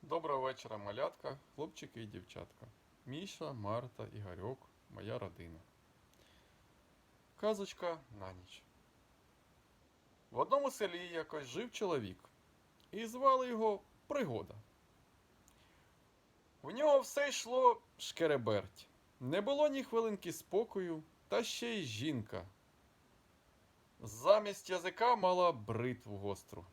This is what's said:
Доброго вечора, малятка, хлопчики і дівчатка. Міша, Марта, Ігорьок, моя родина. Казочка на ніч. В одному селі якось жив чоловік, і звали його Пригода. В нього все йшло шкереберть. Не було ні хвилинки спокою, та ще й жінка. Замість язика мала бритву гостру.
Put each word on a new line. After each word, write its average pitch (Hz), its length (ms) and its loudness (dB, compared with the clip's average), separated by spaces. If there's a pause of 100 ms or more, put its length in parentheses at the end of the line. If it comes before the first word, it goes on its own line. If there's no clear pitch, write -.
(100)
Доброго 156 300 0
вечора, 127 360 -4
малятка, 131 600 -6 (160)
хлопчики 139 480 -10
і 110 40 -10
дівчатка. 95 600 -14 (400)
Міша, 156 460 -10
Марта, 113 600 -6
Ігорьок, 101 460 -8 (320)
моя 101 280 -8
родина. 85 400 -12 (1800)
Казочка 196 640 -2 (220)
на 95 120 -10
ніч. 92 300 -20 (1700)
В 117 80 -6
одному 269 320 4
селі 180 420 -4
якось 156 320 -6
жив 170 280 -6
чоловік, 135 460 -4 (720)
і 220 160 -6
звали 254 420 4
його 220 320 0 (260)
Пригода. 170 480 -2 (2000)
В - 80 -10
нього 277 300 8
все 285 280 2
йшло 247 520 6 (180)
шкереберть. 117 880 0 (320)
Не 143 200 0
було 285 280 4
ні 269 140 0
хвилинки 220 500 -2
спокою, 180 680 -2 (260)
та 220 160 2
ще 233 300 -4
й 196 80 -2
жінка. 110 640 -4 (1500)
Замість 190 680 2
язика 185 460 2
мала 180 360 4
бритву 110 680 -4
гостру. 95 540 -8